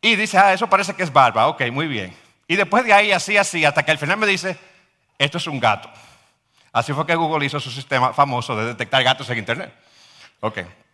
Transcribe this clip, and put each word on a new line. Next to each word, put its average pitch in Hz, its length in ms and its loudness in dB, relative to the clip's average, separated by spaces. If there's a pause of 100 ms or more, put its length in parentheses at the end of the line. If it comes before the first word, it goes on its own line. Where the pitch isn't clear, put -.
Y 226 140 2
dice, 208 200 -2
"Ah, 190 160 6
eso 196 160 -2
parece 196 260 0
que 180 80 -4
es 165 80 -4
barba". 123 360 4
Ok, 156 160 -2 (100)
muy 147 140 -4
bien. 101 280 -8 (320)
Y 170 100 -2
después 202 280 0
de 226 80 2
ahí, 208 180 6
así, 196 280 0
así, 175 260 0
hasta 147 180 2
que 156 100 0
al 151 60 0
final 160 200 -2
me 214 80 0
dice, 190 320 -2 (600)
"Esto 143 200 0
es - 80 -6
un 147 120 -8
gato". 110 300 0 (840)
Así 117 180 -2
fue 143 140 -4
que 170 80 0
Google 160 320 -2
hizo 147 120 -4
su 131 120 -10
sistema 127 420 -2
famoso 127 420 0
de 107 120 -2
detectar 120 360 -2
gatos 127 280 0
en 120 80 -4
Internet. 113 340 -6 (680)
Ok. - 180 -6 (360)